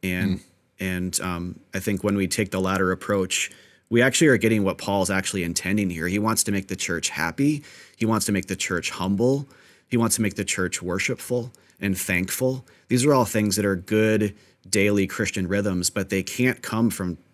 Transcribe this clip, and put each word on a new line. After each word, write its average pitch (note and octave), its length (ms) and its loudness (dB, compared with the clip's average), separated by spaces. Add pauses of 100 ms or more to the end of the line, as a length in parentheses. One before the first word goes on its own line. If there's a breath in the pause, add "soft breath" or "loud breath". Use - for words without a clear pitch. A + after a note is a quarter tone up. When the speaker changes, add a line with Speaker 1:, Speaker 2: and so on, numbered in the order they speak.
Speaker 1:
And, F#2 340 0
Speaker 2:
Mm. - 40 -10 (380)
Speaker 1:
and, F#2 420 -2
um, F2+ 380 -6 (140)
I G2 60 -2
think G2 240 -2
when G2+ 120 2
we G2 120 2
take F#2+ 240 -2
the F#2+ 100 0
latter F#2+ 300 2
approach, F#2 580 -2 (400 loud breath)
we A#2 120 4
actually C3+ 260 6
are C3 100 8
getting G#2+ 260 2
what F#2 140 0
Paul's G2 320 0
actually F#2+ 340 -2
intending F#2 460 0
here. E2+ 180 -4
He G2 120 0
wants A2 240 0
to A2 80 -2
make G2 160 -2
the F#2+ 80 -6
church E2 340 -4
happy. C#3 540 -2 (320 loud breath)
He A2+ 100 -2
wants A2 220 0
to A2+ 40 0
make F#2+ 140 0
the F#2+ 100 -4
church F2 360 -4
humble. A#2 560 0 (420 soft breath)
He B2 80 0
wants A2+ 200 2
to A#2 40 0
make G2+ 140 -2
the G2+ 100 -4
church - 380 -4
worshipful A#2 680 -4 (280 soft breath)
and G2 180 -2
thankful. B2 680 -2 (240 soft breath)
These B2+ 160 2
are D3 80 6
all B2+ 120 6
things G#2 300 0
that G#2 100 0
are G2 100 2
good G#2+ 580 2 (360 soft breath)
daily G2+ 380 4
Christian G2 400 -2
rhythms, G2 420 0
but - 200 -4
they F#2+ 140 0
can't - 380 0
come A2+ 280 0
from F2+ 280 -6 (160)